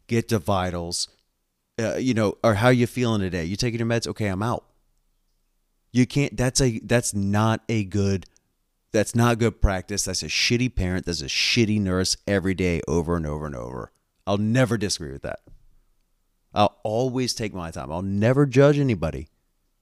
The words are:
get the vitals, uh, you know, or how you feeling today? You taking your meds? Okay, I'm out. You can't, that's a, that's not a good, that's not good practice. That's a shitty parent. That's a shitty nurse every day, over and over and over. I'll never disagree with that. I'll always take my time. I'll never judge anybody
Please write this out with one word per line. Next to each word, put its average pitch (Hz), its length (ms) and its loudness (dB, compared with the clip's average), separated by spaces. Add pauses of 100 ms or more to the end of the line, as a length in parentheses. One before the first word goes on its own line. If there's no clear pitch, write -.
get 113 220 -2
the 113 100 0
vitals, 87 680 -2 (680)
uh, 110 180 -2
you 123 180 0
know, 107 280 0
or 110 120 4
how 117 160 4
you 120 160 4
feeling 113 340 -2
today? 90 240 -4
You 95 120 -4
taking 117 220 -4
your 113 100 -2
meds? 117 180 -2
Okay, 107 220 -4
I'm 95 140 -2
out. 113 220 -4 (1300)
You 123 140 4
can't, - 280 -2
that's 127 280 0
a, 117 160 0
that's 120 340 0
not 104 560 0
a 110 160 0
good, 98 420 0 (640)
that's - 220 0
not 120 240 2
good 110 220 0
practice. 98 440 0
That's 92 180 -4
a 78 40 -8
shitty - 480 0
parent. 92 320 -2
That's 80 160 -4
a 69 40 -8
shitty 107 540 0
nurse 92 360 0 (100)
every 95 280 0
day, 87 320 0
over 85 300 0
and 80 100 -4
over 76 200 -6
and 71 100 -10
over. 60 340 -10 (360)
I'll 101 120 0
never 113 380 2
disagree 87 360 -4
with 71 100 -12
that. - 180 -8 (1120)
I'll - 280 2
always 120 520 -2
take 110 200 -8
my 85 160 -8
time. 69 200 -10
I'll 85 120 -4
never 110 440 4
judge 139 320 6
anybody 80 500 -2 (540)